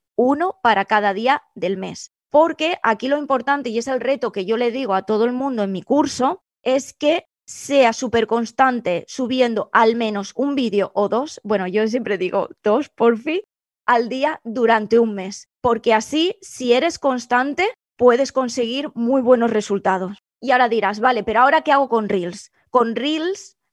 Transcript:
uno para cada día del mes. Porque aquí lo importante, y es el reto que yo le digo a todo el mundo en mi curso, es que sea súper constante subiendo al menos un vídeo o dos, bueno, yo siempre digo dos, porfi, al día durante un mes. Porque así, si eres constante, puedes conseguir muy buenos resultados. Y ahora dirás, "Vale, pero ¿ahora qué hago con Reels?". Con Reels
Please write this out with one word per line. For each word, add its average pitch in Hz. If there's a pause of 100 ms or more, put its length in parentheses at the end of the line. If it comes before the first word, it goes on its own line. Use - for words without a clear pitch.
(160)
uno 285
para 202
cada 208
día 240 (140)
del 185
mes. 185 (180)
Porque 320
aquí 220
lo 285
importante, 269
y 220
es 233
el 262
reto 254
que 190
yo 220
le 240
digo 226
a 190
todo 214
el 247
mundo 254
en 196
mi 180
curso, 294 (200)
es 262
que 302 (220)
sea 262
súper 226
constante 233
subiendo 240
al 226
menos 208
un 285
vídeo 208
o 202
dos, 247
bueno, 202
yo 214
siempre 208
digo 180 (120)
dos, 226
porfi, 247 (440)
al 240
día 269
durante 226
un 226
mes. 196 (140)
Porque 233
así, 311
si 247
eres 320
constante, 269 (240)
puedes 247
conseguir 254
muy 247
buenos 233
resultados. 196 (220)
Y 254
ahora 247
dirás, 214
"Vale, 240
pero 220
¿ahora 302
qué 302
hago 277
con 220
Reels?". 185 (180)
Con 226
Reels 311 (160)